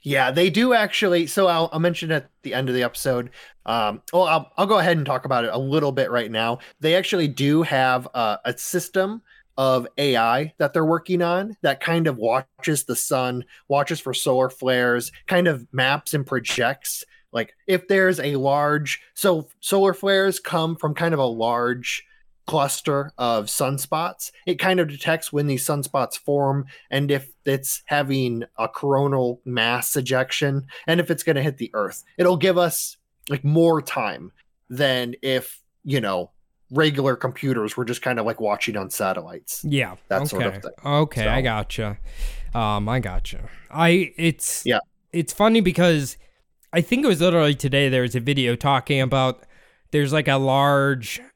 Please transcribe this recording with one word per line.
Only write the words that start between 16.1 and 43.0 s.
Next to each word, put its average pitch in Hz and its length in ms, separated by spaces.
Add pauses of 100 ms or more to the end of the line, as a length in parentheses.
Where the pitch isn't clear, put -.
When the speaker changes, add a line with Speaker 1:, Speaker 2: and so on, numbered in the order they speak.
Speaker 1:
and 139 120
projects. - 760 (300)
Like, - 200 (140)
if 185 220
there's 185 320
a 143 160
large, 147 640 (140)
so 170 340 (100)
solar 196 340
flares 196 460
come 165 380
from 151 180
kind 170 180
of 147 60
a 131 60
large 120 800 (420)
cluster 143 720
of 117 260
sunspots. 147 840 (160)
It 175 80
kind 185 240
of 165 80
detects 160 440
when 147 140
these 135 180
sunspots 139 540
form 139 480 (240)
and 139 220
if 135 180 (160)
it's 135 400
having 135 580 (140)
a 113 100
coronal 135 800
mass 123 500
ejection 131 680 (220)
and 165 120
if 170 120
it's 160 100
gonna 143 220
hit 139 140
the 117 180
Earth. 101 280 (140)
It'll 175 200
give 180 200
us, - 400 (320)
like, 139 140
more 156 400
time 92 480 (360)
than 127 540
if, 131 400 (220)
you 135 180
know, 95 300 (400)
regular 139 440
computers 127 600
were 127 80
just 117 160
kind 123 180
of, 107 60
like, 113 160
watching 104 360
on 95 120
satellites. 92 760
Speaker 2:
Yeah. 139 320 (120)
Speaker 1:
That 98 140
Speaker 2:
Okay. 147 80
Speaker 1:
sort 92 180
of 95 60 (100)
thing. - 80 (120)
Speaker 2:
Okay, 143 420
Speaker 1:
So 107 40
Speaker 2:
I 127 120
gotcha. 107 580 (560)
Um, 107 340
I 117 100
gotcha. 95 480 (220)